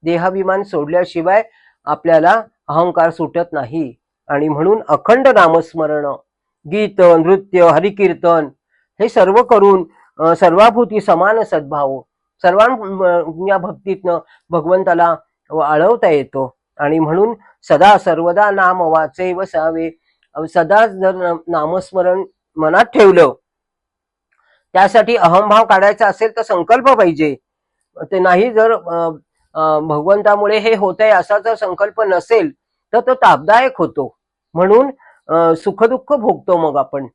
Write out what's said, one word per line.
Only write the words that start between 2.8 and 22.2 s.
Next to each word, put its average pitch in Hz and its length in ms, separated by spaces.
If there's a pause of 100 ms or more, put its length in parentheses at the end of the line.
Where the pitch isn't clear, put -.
सुटत 170 440
नाही 139 400 (340)
आणि 147 200
म्हणून 165 400
अखंड 240 400
नामस्मरण, 160 800 (680)
गीत, 202 280
नृत्य, 175 720
हरिकीर्तन 170 760 (520)
हे 226 100
सर्व 196 240
करून, 202 500 (360)
अ, 165 160
सर्वाभूती 208 680
समान 202 420
सद्भाव, 143 580 (400)
सर्वां-, 190 1080
या 196 80
भक्तीतनं 185 600 (300)
भगवंताला 170 680 (480)
आळवता 180 460
येतो. 135 480 (200)
आणि 147 220
म्हणून 180 340 (360)
सदा 180 280
सर्वदा 175 540
नाम 185 300
वाचे 160 520
वसावे, 165 560 (640)
सदा 196 340
जर 190 280
न-, 175 220 (100)
नामस्मरण 180 760 (320)